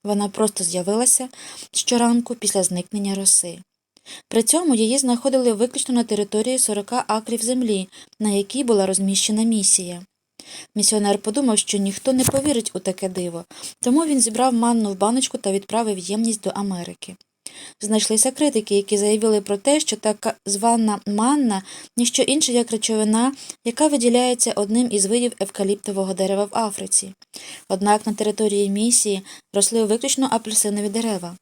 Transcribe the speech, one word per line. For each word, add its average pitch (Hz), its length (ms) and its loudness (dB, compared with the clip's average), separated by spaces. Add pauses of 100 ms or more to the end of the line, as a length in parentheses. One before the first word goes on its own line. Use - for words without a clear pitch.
Вона 202 260 -2
просто 214 340 -2
з'явилася 202 640 0 (420)
щоранку 240 640 2
після 196 280 0
зникнення 196 520 -4
роси. 180 440 0 (680)
При 226 160 2
цьому 302 320 2
її 226 220 2
знаходили 247 560 2
виключно 247 420 -2
на 240 80 2
території 214 560 -2
сорока 208 480 -2
акрів 220 340 -2
землі, 226 480 -2 (300)
на 214 100 0
якій 202 340 -2
була 214 220 4
розміщена 196 580 0
місія. 185 580 0 (760)
Місіонер 208 420 2
подумав, 220 400 0
що - 200 -2
ніхто 196 360 -2
не 262 100 2
повірить 269 500 0
у 202 60 -6
таке 190 300 -6
диво, 175 360 -8 (360)
тому 285 240 2
він 285 160 2
зібрав 240 320 2
манну 226 380 2
в 190 60 -6
баночку 240 400 0
та 202 140 -4
відправив 208 460 -2
ємність 202 440 -2
до 202 80 -4
Америки. 185 680 -8 (680)
Знайшлися 214 500 2
критики, 220 440 0
які 202 220 2
заявили 208 440 2
про 202 160 -4
те, 277 220 2
що 302 160 -2
така 214 380 -2 (120)
звана 214 640 2
манна — 220 560 2 (340)
ніщо 240 260 0
інше, 277 300 2
як 233 180 2
речовина, 220 600 2 (320)
яка 240 220 0
виділяється 247 680 2
одним 220 360 2
із 196 140 2
видів 233 340 0
евкаліптового 196 720 -2
дерева 190 320 0
в 202 120 -6
Африці. 196 560 -2 (560)
Однак 208 380 2
на 214 60 0
території 208 560 0
місії 208 520 0 (320)
росли 220 300 2
виключно 233 480 0
апельсинові 208 580 -2
дерева. 196 520 -4